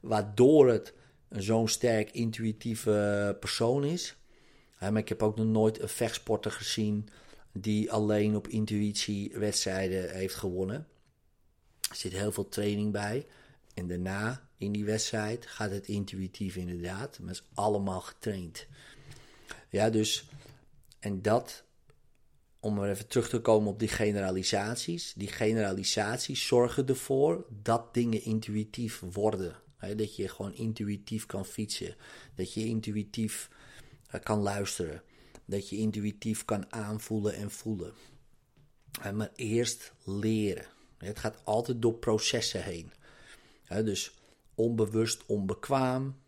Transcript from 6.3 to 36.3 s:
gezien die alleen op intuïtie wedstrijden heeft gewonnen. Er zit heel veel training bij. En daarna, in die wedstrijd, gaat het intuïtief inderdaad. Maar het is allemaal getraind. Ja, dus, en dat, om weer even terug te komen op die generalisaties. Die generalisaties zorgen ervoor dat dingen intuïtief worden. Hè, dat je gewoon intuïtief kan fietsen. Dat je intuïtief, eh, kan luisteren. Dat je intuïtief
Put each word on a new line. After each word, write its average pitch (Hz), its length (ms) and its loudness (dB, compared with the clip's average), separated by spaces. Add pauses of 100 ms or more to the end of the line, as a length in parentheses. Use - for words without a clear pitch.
gezien 107 580 -2 (420)
die 107 400 0
alleen 107 440 4
op 101 120 -4
intuïtie 104 840 -2
wedstrijden 95 800 -2
heeft 95 220 -4
gewonnen. 95 520 -4 (1040)
Er - 60 -10
zit - 160 -6
heel 104 200 0
veel - 180 -4
training 104 420 0
bij. 104 340 -2 (480)
En 90 140 -6
daarna, 95 600 -2 (100)
in 101 140 -2
die 104 140 -2
wedstrijd, 110 600 -2
gaat 107 260 -6
het 98 160 -6
intuïtief 98 680 -4
inderdaad. 90 640 -6
Maar 87 80 -10
het 90 100 -8
is - 160 -16
allemaal 101 480 0
getraind. - 680 -8 (1040)
Ja, 107 200 4
dus, 110 400 0 (680)
en 101 220 -4
dat, 110 420 0 (960)
om 104 200 0
weer 101 100 2
even 98 180 -4
terug 117 220 2
te 120 100 0
komen 107 320 6
op 104 80 -6
die 110 80 2
generalisaties. 104 1300 0
Die 104 120 -6
generalisaties 107 1200 0
zorgen 123 400 4
ervoor 139 580 2 (160)
dat 113 320 0
dingen 117 300 2
intuïtief 110 760 -2 (120)
worden. 98 440 0 (220)
Hè, 98 180 -6
dat 107 200 -2
je 95 120 -4
gewoon 95 260 -8
intuïtief 110 720 -4
kan 95 200 -6
fietsen. - 500 -6 (400)
Dat - 180 -6
je 110 120 -2
intuïtief, 110 840 -2 (580)
eh, - 140 -10
kan 107 180 2
luisteren. 101 600 -2 (440)
Dat 98 240 -6
je 98 80 -6
intuïtief 107 680 -2